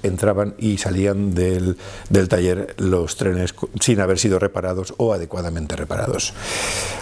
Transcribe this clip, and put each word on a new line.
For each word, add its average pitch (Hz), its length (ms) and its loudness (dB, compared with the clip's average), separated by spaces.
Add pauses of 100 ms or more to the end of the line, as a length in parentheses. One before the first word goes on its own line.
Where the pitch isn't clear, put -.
entraban 101 560 2
y 107 180 2
salían 98 580 0
del, 90 440 2 (320)
del 95 180 6
taller 90 480 2
los 92 400 0
trenes 90 380 0
co-, - 160 -6 (100)
sin 110 200 4
haber 95 180 4
sido 95 200 4
reparados 92 600 -2
o 113 160 2
adecuadamente 85 600 -4
reparados. - 600 -4 (680)